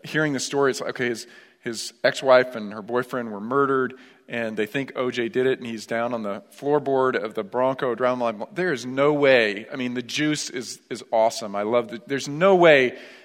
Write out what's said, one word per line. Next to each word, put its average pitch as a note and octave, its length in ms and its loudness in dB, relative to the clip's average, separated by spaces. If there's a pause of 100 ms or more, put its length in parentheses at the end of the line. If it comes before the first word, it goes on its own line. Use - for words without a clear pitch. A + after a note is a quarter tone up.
hearing D3+ 260 0
the C3 80 -2
story. C#3 320 0
It's - 80 -4
like, - 120 -6
okay, A#2+ 180 -4
his, A2+ 180 -8 (320)
his - 420 -10
ex-wife B2+ 540 4
and G#2 160 -8
her A2 100 -12
boyfriend A#2+ 480 -4
were G2+ 120 -10
murdered, C3 540 0 (320)
and A2+ 300 -6
they G#2+ 80 0
think C#3 300 -6
O B2+ 160 -2
J A#2+ 180 -2
did B2+ 160 0
it, C3 140 0
and A#2+ 80 -12
he's A2+ 180 -10
down A#2+ 280 -4
on A2+ 100 -6
the G2+ 180 -6 (180)
floorboard C3+ 560 2
of G#2 200 -4
the A2 80 -4
Bronco B2+ 500 -2
driving B2 280 -2
like, A2 340 -6
there F3 180 -2
is A#2+ 100 -6
no C3+ 300 2
way. A#2+ 580 4
I D3 40 -10
mean, B2 180 -4
the B2 80 -4
juice D3 480 -4
is, - 300 -10 (100)
is A2+ 220 -10
awesome. A2+ 440 0
I G2+ 60 -2
love A2+ 280 0
the, A2+ 180 -12
there's C#3 200 -4
no F3 280 4
way D3+ 420 6 (280)